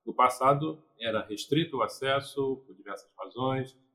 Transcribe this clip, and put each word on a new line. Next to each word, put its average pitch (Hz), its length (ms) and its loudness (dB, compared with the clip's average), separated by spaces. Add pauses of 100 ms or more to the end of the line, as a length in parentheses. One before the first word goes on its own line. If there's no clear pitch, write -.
No 110 80 -6
passado, 143 720 2 (160)
era 110 260 -2
restrito 139 520 -2
o 117 40 2
acesso, 135 720 -2 (100)
por 95 100 -20
diversas - 400 -16
razões, 131 580 -4 (200)